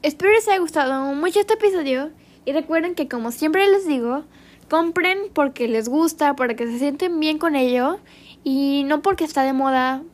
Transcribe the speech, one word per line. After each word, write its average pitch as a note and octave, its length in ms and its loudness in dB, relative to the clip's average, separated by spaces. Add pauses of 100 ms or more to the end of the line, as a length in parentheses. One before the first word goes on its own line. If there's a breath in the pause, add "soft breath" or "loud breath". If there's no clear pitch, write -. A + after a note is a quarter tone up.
Espero F4+ 300 2
les A4 160 4
haya G4 120 2
gustado C#4 540 -2
mucho E4+ 280 0
este G#4+ 140 2
episodio D#4 560 0 (340 soft breath)
y C#4 80 -4
recuerden E4 420 -2
que, C#4 140 -4
como A#3+ 220 -6
siempre D#4+ 380 2
les G4 160 4
digo, C4 380 -2 (460 loud breath)
compren E4+ 480 0 (160)
porque C4+ 340 0
les A3+ 220 -2
gusta, D4+ 480 0
porque A#3+ 300 -2
se A#3+ 120 -6
sienten D#4 400 -2
bien D#4 180 0
con D#4+ 200 0
ello B3+ 420 0 (440 loud breath)
y C#4 420 0
no D4 160 0
porque F#4 240 0
está C#4 180 0
de C4+ 80 2
moda C4 500 0 (120)